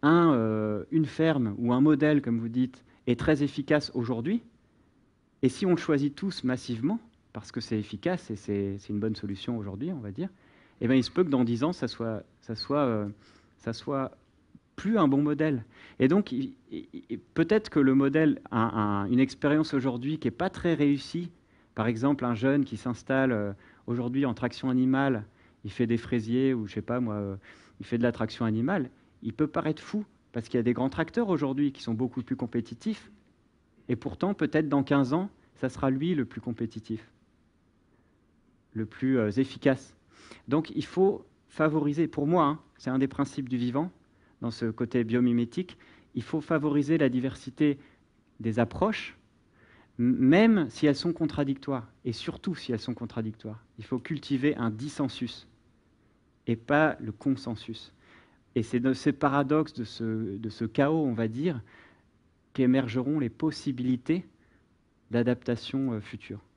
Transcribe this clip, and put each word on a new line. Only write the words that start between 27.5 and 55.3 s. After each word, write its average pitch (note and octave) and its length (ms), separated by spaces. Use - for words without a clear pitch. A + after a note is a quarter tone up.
il - 60
fait A#2+ 120
de A#2 60
la A#2+ 80
traction A#2 320
animale, B2 460
il A2+ 100
peut D3+ 160
paraître D#3 340
fou, G#3+ 220
parce A#2 160
qu'il B2+ 100
y - 20
a A2+ 40
des B2 80
grands B2 160
tracteurs E3 400
aujourd'hui C#3+ 440
qui - 100
sont A#2 120
beaucoup B2 280
plus B2 140
compétitifs, A#2+ 760
et B2 80
pourtant, F3+ 380
peut-être D#3 340
dans C#3 160
quinze C#3 280
ans, F#3 160
ça C3 120
sera C3+ 220
lui D3 240
le C#3 100
plus - 160
compétitif, A2+ 720
le A2 140
plus, C3 320
euh, G#2+ 120
efficace. C3+ 640
Donc, D3 280
il C#3+ 100
faut F#3+ 420
favoriser, D3+ 580
pour C#3+ 200
moi, E3 200
hein, D3+ 140
c'est - 120
un C3 80
des C3+ 100
principes C3+ 400
du B2+ 80
vivant, B2 340
dans A#2+ 80
ce A2+ 160
côté A#2 380
biomimétique, A#2+ 760
il B2 80
faut D#3 200
favoriser D3 560
la D3 100
diversité C3 680
des A2 180
approches, - 580
m-, A#2+ 200
même F3+ 500
si - 160
elles C#3+ 120
sont E3+ 180
contradictoires, C#3 760
et B2 80
surtout - 420
si - 180
elles A2 80
sont - 120
contradictoires. A2 720
Il A2 60
faut B2+ 160
cultiver C#3+ 560
un A#2 140
dissensus B2+ 800